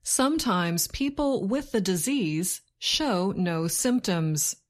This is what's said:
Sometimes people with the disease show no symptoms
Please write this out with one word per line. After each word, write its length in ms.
Sometimes 840
people 580
with 260
the 80
disease 800
show 580
no 300
symptoms 880